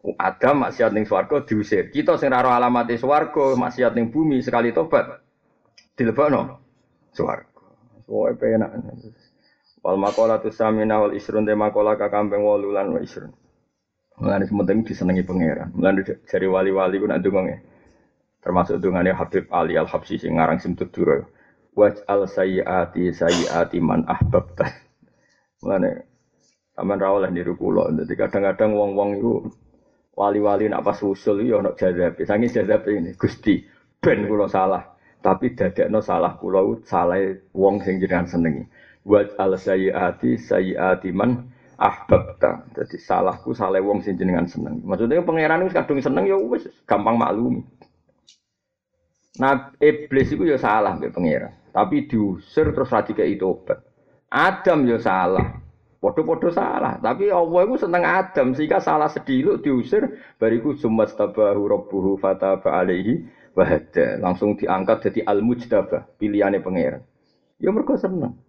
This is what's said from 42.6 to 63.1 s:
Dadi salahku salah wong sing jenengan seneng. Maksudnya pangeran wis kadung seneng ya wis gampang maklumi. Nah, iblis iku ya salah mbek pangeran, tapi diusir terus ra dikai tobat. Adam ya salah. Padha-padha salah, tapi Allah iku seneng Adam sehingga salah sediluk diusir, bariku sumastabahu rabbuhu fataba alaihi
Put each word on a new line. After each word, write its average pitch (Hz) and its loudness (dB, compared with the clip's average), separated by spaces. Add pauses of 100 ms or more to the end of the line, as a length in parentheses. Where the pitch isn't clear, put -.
Dadi - -8
salahku 92 -2
salah 98 0
wong 98 0
sing 92 -4
jenengan 90 0
seneng. 76 -8
Maksudnya 117 0
pangeran 165 0
wis 185 -2
kadung 147 -2
seneng 147 0
ya 196 2
wis 233 -2 (180)
gampang 104 2
maklumi. 117 0 (1800)
Nah, 131 0
iblis 147 2
iku - -2
ya 147 2
salah 104 2
mbek 69 -6
pangeran, 80 -2 (160)
tapi 98 0
diusir 107 -2
terus 131 -2
ra 110 0
dikai 101 -2
tobat. - -4 (480)
Adam 170 2
ya 117 2
salah. 92 0 (400)
Padha-padha 165 0
salah, - -2
tapi 190 0
Allah 175 2
iku 247 0
seneng 175 0
Adam 165 0
sehingga 151 2
salah 151 2
sediluk 147 0
diusir, 147 0 (220)
bariku 113 0
sumastabahu 104 0
rabbuhu 98 0
fataba 95 0
alaihi 95 -2 (240)